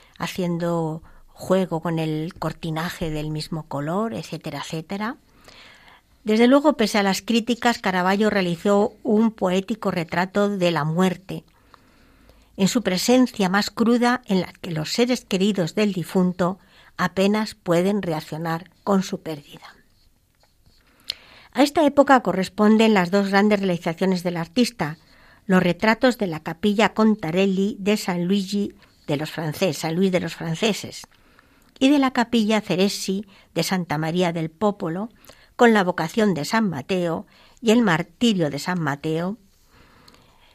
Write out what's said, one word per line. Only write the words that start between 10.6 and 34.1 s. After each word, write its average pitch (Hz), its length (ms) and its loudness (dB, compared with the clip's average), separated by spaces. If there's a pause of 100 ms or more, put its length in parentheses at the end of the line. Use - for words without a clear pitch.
la 151 140 0
muerte, 165 600 -2 (1120)
en 190 120 2
su 233 140 0
presencia 208 680 2
más 202 220 0
cruda, 240 560 0
en 190 160 0
la - 100 -12
que - 180 -14
los 156 220 -6
seres 240 320 0
queridos 190 500 -2
del 208 200 0
difunto 180 640 -2 (400)
apenas 202 560 0
pueden 185 480 0
reaccionar 165 680 -6 (140)
con 196 180 2
su 190 200 -8
pérdida. - 520 -14 (1800)
A 254 100 2
esta 294 240 4
época 277 340 6
corresponden 214 720 4
las 175 180 2
dos 196 200 2
grandes 202 300 4
realizaciones 180 640 -2
del 175 140 -4
artista, 165 640 -2 (480)
los 185 160 4
retratos 220 560 2
de 202 80 -2
la 156 140 -6
capilla 208 520 0
Contarelli 196 880 0
de 208 160 0
San 175 300 -4
Luigi 202 480 -2 (320)
de 151 100 -2
los 156 140 -6
Frances-, 160 480 -4
San 160 180 -4
Luis 190 160 2
de 175 80 0
los 170 160 -8
Franceses 165 680 -4 (720)
y 269 100 4
de 294 100 4
la 262 140 2
capilla 220 480 0
Ceresi 196 640 -2 (300)
de 165 80 -2
Santa 165 340 -4
María 165 380 0